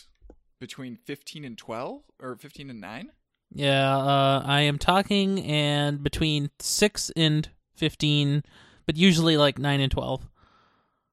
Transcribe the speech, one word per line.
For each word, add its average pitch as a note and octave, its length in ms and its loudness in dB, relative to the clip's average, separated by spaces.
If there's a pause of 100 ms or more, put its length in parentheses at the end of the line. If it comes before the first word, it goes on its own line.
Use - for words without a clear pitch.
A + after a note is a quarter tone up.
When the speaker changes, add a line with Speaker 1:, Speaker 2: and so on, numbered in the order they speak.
(580)
Speaker 1:
between B2+ 380 -14
fifteen - 480 -14
and A#2+ 120 -14
twelve? D3+ 460 -10 (180)
Or B2+ 140 -12
fifteen C#3 360 -18
and A#2 100 -16
nine? A#2 300 -14 (420)
Speaker 2:
Yeah, C3+ 440 2
uh, C3+ 480 2
I C#3+ 180 0
am C#3+ 160 0
talking G3 680 0
and D3 580 0
between D3 560 -2
six - 560 -2
and D#3 340 2 (280)
fifteen, D3 680 0 (420)
but D3+ 120 -2
usually, E3 400 6
like, C#3+ 240 4
nine C#3 200 0
and C3+ 120 0
twelve. C3 340 -4 (880)